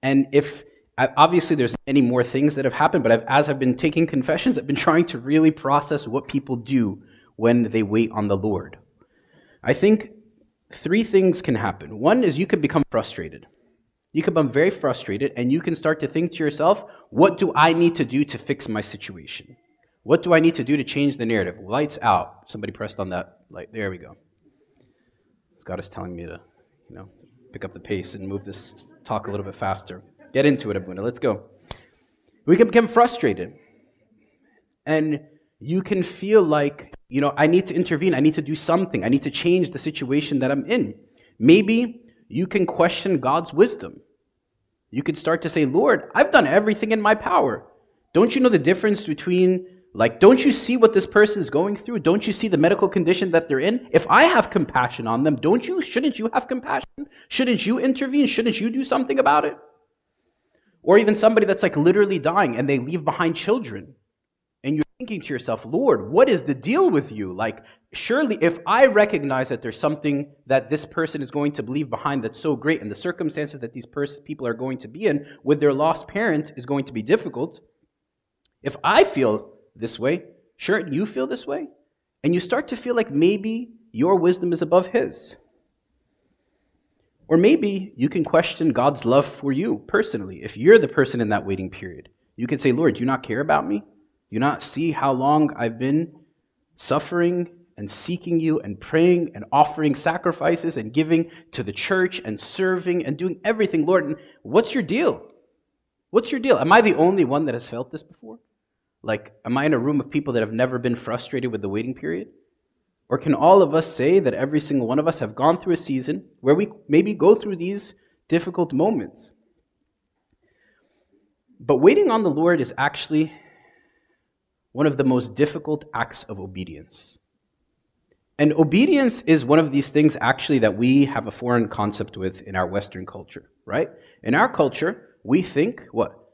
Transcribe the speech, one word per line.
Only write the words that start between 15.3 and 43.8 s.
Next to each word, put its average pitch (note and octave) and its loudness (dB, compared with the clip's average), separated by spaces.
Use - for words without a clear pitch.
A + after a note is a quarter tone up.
and B2 -2
you D#3+ 0
can E3+ -2
start D#3 -2
to D3 -4
think E3 -2
to D#3+ -4
yourself, D#3 0
"What F3 4
do F#3 0
I D#3+ 6
need E3+ 4
to D#3 0
do B2+ 0
to - -12
fix - -6
my G#2+ -4
situation? - -14
What D#3 4
do F3 2
I D#3+ 6
need E3 4
to C#3 -4
do C#3+ 0
to C#3 -2
change C#3+ -2
the A#2+ -6
narrative?" G#2+ 0
Lights B2 -4
out. - 0
Somebody G#2 -10
pressed - -10
on F#2+ -6
that F2 -10
light. - -16
There G#2 -6
we F#2 -12
go. C#2 -20
God F2+ -10
is F#2+ -16
telling F#2 -14
me E2+ -14
to, E2 -16
you - -20
know, G2 -20
pick - -14
up F#2+ -12
the - -20
pace F#2+ -8
and F#2+ -12
move G2 -8
this - -18
talk G#2+ -6
a - -10
little G2+ -8
bit F#2+ -16
faster. F#2+ -8
Get C3+ 2
into C3 0
it, G2+ -4
Abuna. F#2 -10
Let's A#2+ -6
go. - -2
We E3 6
can A3+ 2
become A3+ 2
frustrated. A3+ 0
And D3+ -2
you D#3+ -2
can F#3+ -2
feel G3+ 2
like, D3 -2
you C3 -2
know, C#3+ 0
"I D3+ 4
need F#3 4
to D#3 -8
intervene. F3 0
I C3 -2
need D3+ 4
to D#3+ -4
do D3 -4
something. E3 -2
I A2 0
need C3+ 2
to D3 -6
change F3 0
the - -12
situation D3 -2
that C3 0
I'm C#3 -2
in." E3+ -2
Maybe A3 4
you E3+ -4
can - 0
question E3+ 0
God's C#3+ -2
wisdom. - 0